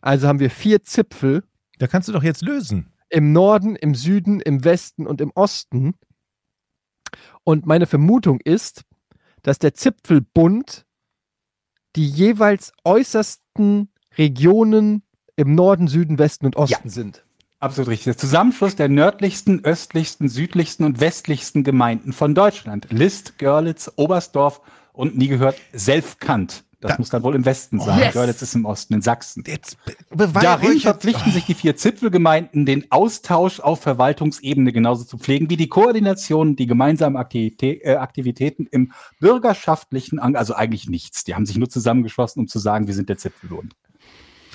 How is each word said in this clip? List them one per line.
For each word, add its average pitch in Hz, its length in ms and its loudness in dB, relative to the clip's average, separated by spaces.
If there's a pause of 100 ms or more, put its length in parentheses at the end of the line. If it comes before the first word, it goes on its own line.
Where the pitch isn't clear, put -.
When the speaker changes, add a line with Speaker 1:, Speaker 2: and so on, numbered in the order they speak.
Speaker 1:
Also 139 260 0
haben 143 120 2
wir 135 120 2
vier 208 320 0
Zipfel. 151 600 -2 (360)
Speaker 2:
Da 127 80 0
kannst 180 200 -2
du 220 60 -8
doch 156 100 -2
jetzt 156 200 -2
lösen. 185 480 -6 (180)
Speaker 1:
Im 151 220 2
Norden, 196 440 4
im 147 200 -2
Süden, 190 440 0
im 139 240 -2
Westen 170 440 -2
und 143 140 -6
im 151 140 -6
Osten. 170 580 -2 (1500)
Und 156 220 0
meine 165 200 2
Vermutung 160 560 2
ist, - 420 -2 (600)
dass 139 160 0
der 147 140 2
Zipfelbund 175 1120 0 (1120)
die 156 120 0
jeweils 208 640 2 (120)
äußersten 208 1040 0 (280)
Regionen 208 840 4 (320)
im 143 180 2
Norden, 180 340 4
Süden, 151 320 0
Westen 151 260 0
und 131 100 -2
Osten 127 320 0
Speaker 3:
Ja. - 20 -14
Speaker 1:
sind. 104 340 -12 (360)
Speaker 3:
Absolut 135 300 -4
richtig. 110 160 -4
Der 123 120 -2
Zusammenschluss 190 580 2
der 147 140 2
nördlichsten, 185 760 2
östlichsten, 160 640 -2
südlichsten 156 580 -4
und 131 140 -2
westlichsten 151 640 -2
Gemeinden 123 500 0
von 147 220 0
Deutschland. 185 560 0
List, 165 460 -2
Görlitz, 156 580 -2
Oberstdorf 147 640 0 (320)
und 127 260 -4
nie 131 120 2
gehört, 135 260 2 (160)
Selfkant. 123 920 -4 (160)
Das - 100 -4
Speaker 2:
Da - 60 -4
Speaker 3:
muss 120 120 -6
dann 120 140 -4
wohl 131 100 0
im 127 120 0
Westen 131 340 -2
sein. 98 180 0
Speaker 1:
Yes! 123 160 2
Speaker 3:
Görlitz 120 280 -2
ist 127 140 -6
im 113 100 0
Osten, 107 300 -6
in 104 60 -2
Sachsen. - 460 -4
Speaker 2:
Jetzt - 380 -12
be-, - 100 -16 (140)
beweih 175 320 0
Speaker 3:
Darin 175 260 2
Speaker 2:
euch 277 60 4
jetzt. 294 100 2
Speaker 3:
verpflichten 214 480 0
sich 180 140 -2
die 180 80 0
vier 151 240 -2
Zipfelgemeinden, 170 880 0
den 135 260 -2
Austausch 185 680 0
auf 156 200 -2
Verwaltungsebene 139 920 0
genauso 117 320 0
zu - 120 -18
pflegen 143 320 -2
wie 175 60 -2
die 160 140 -2
Koordination, 190 880 2
die 127 100 -2
gemeinsamen 139 480 2
Aktivitä-, 123 720 -4
äh, 131 100 2
Aktivitäten 131 760 -6
im 127 220 0 (300)
bürgerschaftlichen 180 1000 0
Ang-, 127 160 0
also 113 200 -4
eigentlich 110 340 -4
nichts. - 340 -10
Die 87 120 -8
haben 101 100 -2
sich 104 120 -6
nur 120 120 -2
zusammengeschlossen, 120 720 -2
um 110 80 -6
zu 110 100 -8
sagen, 104 280 -2
wir 101 60 -4
sind 98 140 -6
der 98 100 -4
Zipfelbund. - 560 -14 (800)